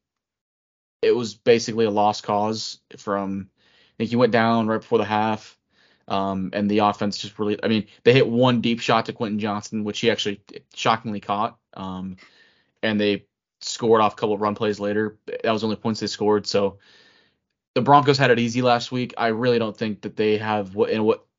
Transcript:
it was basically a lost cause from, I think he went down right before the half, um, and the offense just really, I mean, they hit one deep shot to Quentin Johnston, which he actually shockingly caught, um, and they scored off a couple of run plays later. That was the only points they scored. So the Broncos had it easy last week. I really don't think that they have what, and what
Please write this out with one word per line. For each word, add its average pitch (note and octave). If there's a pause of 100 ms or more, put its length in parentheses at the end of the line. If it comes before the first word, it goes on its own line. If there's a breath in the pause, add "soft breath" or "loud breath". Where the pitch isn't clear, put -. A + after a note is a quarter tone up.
(1000)
it A2
was A2+
basically A#2
a G#2+
lost G#2
cause G#2+ (180)
from, G2
I -
think A2+
he A#2+
went A#2+
down A2+
right A2
before -
the G#2
half, G#2+ (520)
um, G2
and G#2
the G#2
offense G#2
just -
really, G#2
I -
mean, A2 (160 soft breath)
they A#2
hit B2+
one A#2+
deep A#2
shot A2+
to A2
Quentin G#2+
Johnston, G#2
which G#2
he A#2
actually G2+ (320)
shockingly A2+
caught, G#2 (180)
um, F#2 (640 soft breath)
and -
they G2+ (340)
scored A2+
off G#2
a -
couple G#2+
of G2
run G#2
plays G#2
later. G#2 (100)
That -
was G#2
the A2+
only G#2+
points A2+
they G#2+
scored. G#2
So G2 (960 soft breath)
the C3
Broncos C#3
had B2+
it A#2
easy A#2
last A#2+
week. B2
I A2+
really A#2
don't G#2+
think G#2+
that G#2
they G#2+
have G#2+
what, G#2
and A2
what A2 (140)